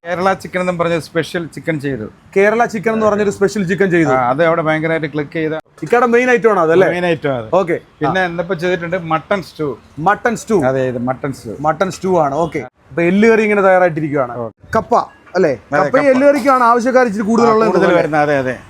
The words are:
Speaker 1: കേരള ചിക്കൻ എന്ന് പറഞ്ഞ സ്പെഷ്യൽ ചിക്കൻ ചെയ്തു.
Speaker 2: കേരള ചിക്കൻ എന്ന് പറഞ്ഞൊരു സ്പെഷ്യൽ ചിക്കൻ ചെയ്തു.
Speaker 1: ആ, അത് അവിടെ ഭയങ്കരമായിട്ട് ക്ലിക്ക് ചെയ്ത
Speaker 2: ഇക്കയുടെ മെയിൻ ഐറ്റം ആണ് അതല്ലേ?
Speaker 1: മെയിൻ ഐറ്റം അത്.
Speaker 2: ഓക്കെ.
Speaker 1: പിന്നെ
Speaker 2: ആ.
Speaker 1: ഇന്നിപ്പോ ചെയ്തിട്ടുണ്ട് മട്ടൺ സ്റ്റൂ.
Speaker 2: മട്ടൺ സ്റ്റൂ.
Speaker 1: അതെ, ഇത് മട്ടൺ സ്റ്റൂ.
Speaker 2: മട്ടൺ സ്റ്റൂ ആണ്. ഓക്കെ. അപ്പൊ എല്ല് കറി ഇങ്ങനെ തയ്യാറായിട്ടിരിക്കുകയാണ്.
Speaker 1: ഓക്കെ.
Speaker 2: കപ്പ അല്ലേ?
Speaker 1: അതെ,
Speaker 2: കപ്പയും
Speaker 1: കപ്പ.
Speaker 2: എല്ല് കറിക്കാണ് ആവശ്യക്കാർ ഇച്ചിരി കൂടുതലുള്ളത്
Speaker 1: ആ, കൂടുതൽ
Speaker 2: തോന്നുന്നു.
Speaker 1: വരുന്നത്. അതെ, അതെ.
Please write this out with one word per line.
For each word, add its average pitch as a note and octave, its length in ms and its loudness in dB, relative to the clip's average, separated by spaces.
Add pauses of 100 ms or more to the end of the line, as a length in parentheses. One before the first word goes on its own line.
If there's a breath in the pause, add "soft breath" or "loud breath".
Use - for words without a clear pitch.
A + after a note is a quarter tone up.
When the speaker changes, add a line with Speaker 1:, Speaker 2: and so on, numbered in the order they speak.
Speaker 1:
കേരള F3+ 260 0
ചിക്കൻ F#3 280 -6
എന്ന് F3+ 180 -4
പറഞ്ഞ E3+ 200 0
സ്പെഷ്യൽ E3 460 -6
ചിക്കൻ D3+ 340 -8
ചെയ്തു. B2+ 320 -6 (240)
Speaker 2:
കേരള G#3+ 300 2
ചിക്കൻ A3 280 -4
എന്ന് A3 120 -2
പറഞ്ഞൊരു G#3 240 0
സ്പെഷ്യൽ G3 380 -2
ചിക്കൻ F#3 240 0
ചെയ്തു. E3 180 2
Speaker 1:
ആ, B2+ 200 2
അത് C#3 140 0
അവിടെ E3 180 2
ഭയങ്കരമായിട്ട് D#3 460 -2
ക്ലിക്ക് D3 240 -6
ചെയ്ത D#3+ 200 -4 (320)
Speaker 2:
ഇക്കയുടെ A#3+ 220 2
മെയിൻ B3 260 2
ഐറ്റം A3+ 200 4
ആണ് G3 80 2
അതല്ലേ? E3 300 4
Speaker 1:
മെയിൻ F3+ 160 -2
ഐറ്റം D3 300 -2
അത്. A2 180 -8
Speaker 2:
ഓക്കെ. F3 260 0 (200)
Speaker 1:
പിന്നെ D3+ 220 0
Speaker 2:
ആ. F#3 40 2
Speaker 1:
ഇന്നിപ്പോ F3 300 -4
ചെയ്തിട്ടുണ്ട് E3+ 420 -4
മട്ടൺ E3 460 -2
സ്റ്റൂ. C#3+ 340 -8 (220)
Speaker 2:
മട്ടൺ G#3 360 0
സ്റ്റൂ. F#3+ 280 0
Speaker 1:
അതെ, C3 240 0
ഇത് B2+ 100 -4
മട്ടൺ B2+ 360 -6
സ്റ്റൂ. A2 260 -12
Speaker 2:
മട്ടൺ D#3+ 320 -2
സ്റ്റൂ F3+ 280 -2
ആണ്. C#3 160 0
ഓക്കെ. D#3+ 240 -2
അപ്പൊ C3 420 -10
എല്ല് G3+ 280 4
കറി A3 140 4
ഇങ്ങനെ G#3 180 0
തയ്യാറായിട്ടിരിക്കുകയാണ്. D#3 760 0
Speaker 1:
ഓക്കെ. A2+ 380 -12
Speaker 2:
കപ്പ A3 200 0 (400)
അല്ലേ? F3+ 140 2
Speaker 1:
അതെ, C3 280 -4
Speaker 2:
കപ്പയും C#4 280 2
Speaker 1:
കപ്പ. C4 100 4
Speaker 2:
എല്ല് C#4 120 4
കറിക്കാണ് C4 360 2
ആവശ്യക്കാർ A#3+ 420 4
ഇച്ചിരി G#3+ 180 -4
കൂടുതലുള്ളത് A3+ 380 2
Speaker 1:
ആ, A3 40 2
കൂടുതൽ F#3 160 2
Speaker 2:
തോന്നുന്നു. E3+ 180 4
Speaker 1:
വരുന്നത്. D3+ 220 0
അതെ, D3 160 2
അതെ. B2+ 200 -4 (120)